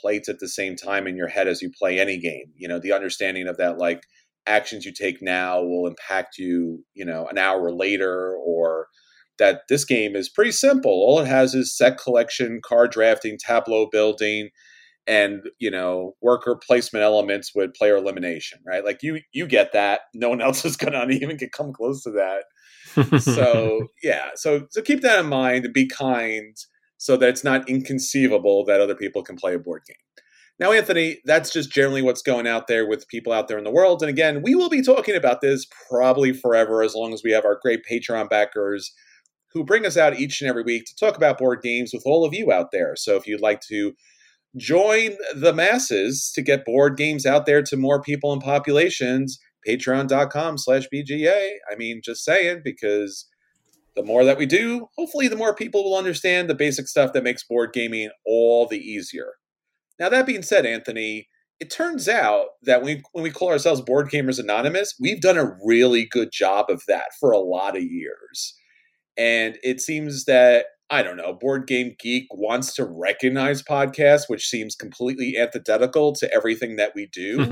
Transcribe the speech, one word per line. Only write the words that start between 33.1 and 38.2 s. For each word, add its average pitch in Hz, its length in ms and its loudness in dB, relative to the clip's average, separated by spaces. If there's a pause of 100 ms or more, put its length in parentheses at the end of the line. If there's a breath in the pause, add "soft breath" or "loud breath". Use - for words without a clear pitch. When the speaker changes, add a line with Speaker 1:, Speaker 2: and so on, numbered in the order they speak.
Speaker 1:
out 110 140 0
there 110 100 -6
in 104 60 -8
the 107 80 -6
world. 170 320 4
And 151 80 0
again, 147 320 2
we 247 100 4
will 349 160 2
be 277 140 2
talking 247 320 4
about 123 260 0
this 139 240 0 (240)
probably 127 420 4
forever 113 520 2
as 107 100 0
long 113 180 -6
as 110 120 -10
we 113 80 0
have 107 140 4
our 104 140 2
great 117 200 0 (120)
Patreon 113 380 -4